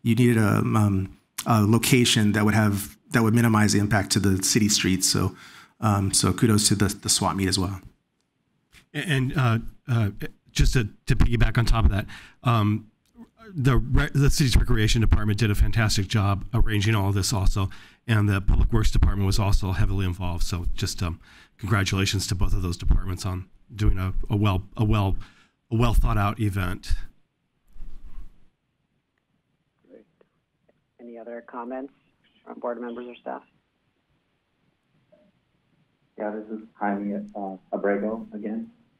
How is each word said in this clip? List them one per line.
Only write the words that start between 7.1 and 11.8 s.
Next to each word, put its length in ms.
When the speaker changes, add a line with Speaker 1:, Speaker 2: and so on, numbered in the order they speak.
Speaker 1:
swat 260
meet 100
as 120
well. 200
Speaker 2:
And, 420
uh, 220
uh, 240
just 220
to, 160
to 100
piggyback 440
on 80
top 180